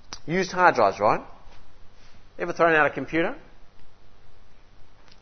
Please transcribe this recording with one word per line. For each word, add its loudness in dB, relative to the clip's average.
Used 0
hard 6
drives, 4
right? 4
Ever -4
thrown 6
out 6
a 2
computer? -2